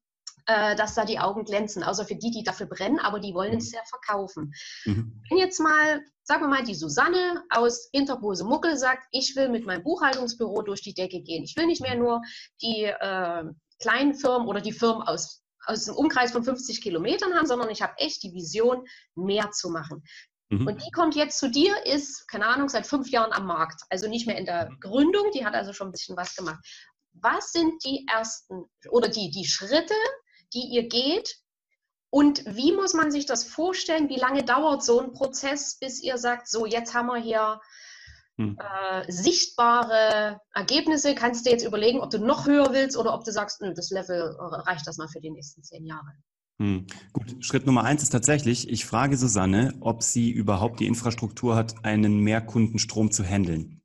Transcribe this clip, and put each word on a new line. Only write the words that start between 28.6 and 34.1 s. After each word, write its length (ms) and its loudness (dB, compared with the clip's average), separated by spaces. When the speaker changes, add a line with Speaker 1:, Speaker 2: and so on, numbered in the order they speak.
Speaker 1:
oder 180 4
die, 220 -4
die 140 -6
Schritte, 500 0
die 160 -6
ihr 200 0
geht? 480 -2
Und 340 6
wie 280 2
muss 200 2
man 180 2
sich 140 -2
das 200 -2
vorstellen? 640 0